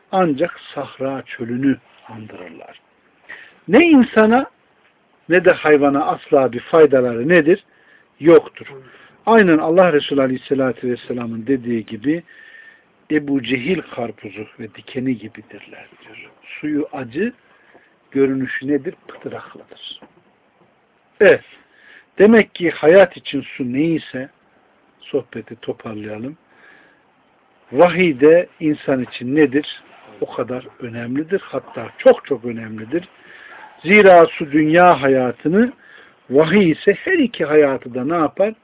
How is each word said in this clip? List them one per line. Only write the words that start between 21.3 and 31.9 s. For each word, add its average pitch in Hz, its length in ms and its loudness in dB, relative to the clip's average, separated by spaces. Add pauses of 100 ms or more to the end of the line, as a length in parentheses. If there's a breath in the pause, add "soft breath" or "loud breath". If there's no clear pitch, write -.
Demek 214 360 4
ki 170 140 -4
hayat 175 480 4
için 135 240 -10
su 123 320 -10
neyse, 143 560 -6 (720)
sohbeti 117 560 -10
toparlayalım. 110 840 -14 (1300 soft breath)
Vahiy 165 480 0
de 160 280 4 (120)
insan 147 440 -4
için 123 320 -8
nedir? 147 480 -2 (380)
O - 120 -10
kadar 127 340 -10 (120)
önemlidir. 127 640 -8
Hatta - 520 -12